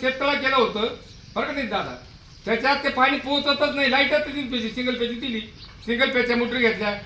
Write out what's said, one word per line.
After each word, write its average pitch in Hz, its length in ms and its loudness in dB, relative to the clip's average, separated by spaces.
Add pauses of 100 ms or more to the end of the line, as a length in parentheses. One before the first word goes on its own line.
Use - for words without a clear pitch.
शेततळं 269 320 0
केलं 262 220 2
होतं 214 400 2 (400)
बरं 240 100 0
का 302 60 -4
नाही 277 160 -4
दादा, 175 280 -4 (500)
त्याच्यात 247 380 2
ते 277 60 0
पाणी 262 280 2
पोहोचतच 277 580 0
नाही, 277 160 2
लाईटच 294 360 2
तीन 269 240 -6
फेजची, 226 180 -2
सिंगल 247 300 -2
फेजची 233 200 -2
दिली, 233 200 -4 (460)
सिंगल 240 260 2
फेजच्या 240 260 2
मोटर 240 200 0
घेतल्या, 208 360 2 (120)